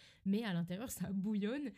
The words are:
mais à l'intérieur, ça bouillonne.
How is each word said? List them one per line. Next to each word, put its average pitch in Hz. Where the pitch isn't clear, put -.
mais 202
à 196
l'intérieur, 180
ça -
bouillonne. 208